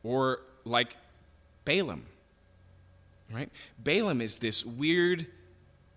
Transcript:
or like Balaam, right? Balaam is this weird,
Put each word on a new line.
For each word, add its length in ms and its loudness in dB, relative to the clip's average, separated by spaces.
or 380 0
like 340 0
Balaam, 400 -2
right? 180 -8
Balaam 420 2
is 200 -2
this 260 0
weird, 640 2